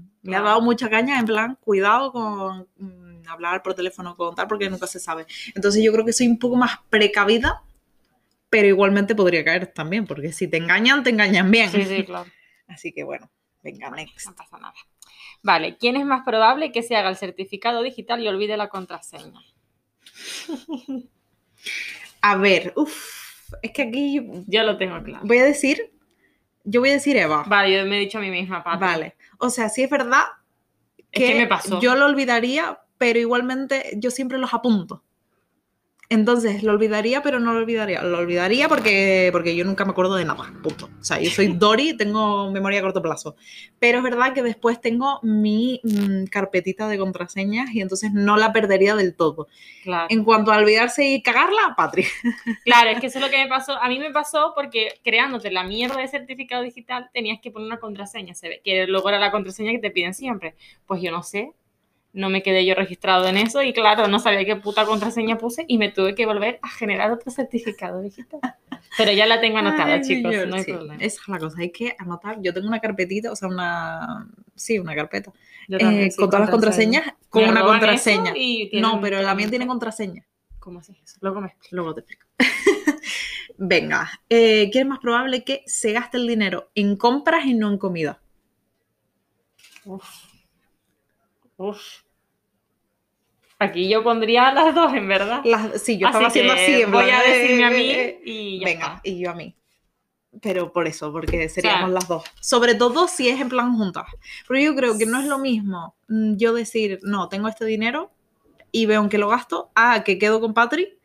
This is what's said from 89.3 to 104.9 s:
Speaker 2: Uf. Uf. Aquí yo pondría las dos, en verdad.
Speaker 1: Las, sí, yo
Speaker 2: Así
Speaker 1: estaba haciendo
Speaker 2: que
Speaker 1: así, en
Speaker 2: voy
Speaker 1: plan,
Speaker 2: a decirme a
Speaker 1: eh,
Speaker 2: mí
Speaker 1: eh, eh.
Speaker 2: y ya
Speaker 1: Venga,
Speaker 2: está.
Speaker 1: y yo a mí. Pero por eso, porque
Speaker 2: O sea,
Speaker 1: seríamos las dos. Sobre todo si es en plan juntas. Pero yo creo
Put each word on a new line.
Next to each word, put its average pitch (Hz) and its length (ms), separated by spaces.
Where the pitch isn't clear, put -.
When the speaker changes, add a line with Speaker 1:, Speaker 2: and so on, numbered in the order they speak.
Speaker 2:
Uf. 190 200
Uf. 202 240
Aquí 185 300
yo 214 140
pondría 233 500
las 311 220
dos, 320 200
en 202 120
verdad. 202 380
Speaker 1:
Las, 220 380
sí, 226 160
yo 185 100
Speaker 2:
Así - 80
Speaker 1:
estaba 226 120
haciendo 233 260
Speaker 2:
que 180 80
Speaker 1:
así, 240 200
en 208 80
Speaker 2:
voy 240 140
Speaker 1:
plan, 254 160
Speaker 2:
a - 20
decirme 247 420
a 240 60
Speaker 1:
eh, 247 60
Speaker 2:
mí 254 140
Speaker 1:
eh, 254 180
eh. - 160
Speaker 2:
y 208 360
ya 190 60
Speaker 1:
Venga, 165 200
Speaker 2:
está. 156 180
Speaker 1:
y 180 160
yo 180 100
a 170 40
mí. 165 200
Pero 180 320
por 165 160
eso, 151 240
porque 160 240
Speaker 2:
O 170 120
sea, 180 140
Speaker 1:
seríamos 185 280
las 180 180
dos. 165 160
Sobre 240 340
todo 247 320
si 262 220
es 262 120
en 262 80
plan 247 280
juntas. 196 300
Pero 262 120
yo 302 140
creo 247 240